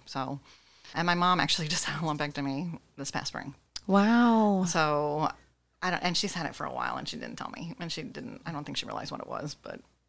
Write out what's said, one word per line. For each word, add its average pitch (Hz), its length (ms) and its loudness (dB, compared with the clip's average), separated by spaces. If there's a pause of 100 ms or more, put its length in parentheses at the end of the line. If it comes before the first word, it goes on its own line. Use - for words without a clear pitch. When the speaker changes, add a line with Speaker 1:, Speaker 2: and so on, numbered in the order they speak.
Speaker 1:
So, 135 320 -6 (560)
and 170 100 0
my 175 100 4
mom 175 240 4
actually 160 280 0
<laughs> 165 80 0
just - 100 0
had 151 160 -4
a 170 40 -2
lumpectomy 147 760 -2 (180)
this 139 140 -8
past - 160 -4
spring. - 260 -10 (340)
Speaker 2:
Wow. 214 800 6
Speaker 1:
So, 151 640 2 (540)
I 180 80 0
don't, 170 120 -2
and 175 140 0
she's - 160 -2
had 170 140 -4
it - 80 -8
for 147 100 -6
a 131 80 -6
while, 62 240 -2
and - 100 -6
she 80 100 -8
didn't 60 200 -10
tell - 180 -8
me, 165 240 -10
and 170 120 -6
she - 100 -6
didn't, - 440 -12
I 170 60 -8
don't 151 120 -6
think 143 140 -8
she - 100 -6
realized - 240 -6
what 135 100 -8
it - 60 -10
was, - 340 -8
but - 180 -12 (300)